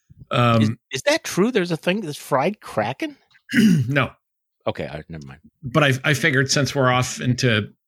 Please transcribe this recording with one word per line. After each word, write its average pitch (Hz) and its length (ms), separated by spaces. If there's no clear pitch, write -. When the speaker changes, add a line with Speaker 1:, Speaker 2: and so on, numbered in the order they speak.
Speaker 1:
Um, 117 320
Speaker 2:
Is, 110 80
is 131 140
that 320 180
true? 208 260
There's 180 220
a 160 40
thing 190 260
that's 147 140
fried 147 440
Kraken? 135 560
Speaker 1:
<clears throat> 170 360
No. 139 240
Speaker 2:
Okay, 90 180
all 69 80
right, 78 140
never 78 180
mind. 67 140
Speaker 1:
But 147 180
I, 139 100
I 151 100
figured 135 340
since 135 240
we're 127 200
off 123 280
into, 120 480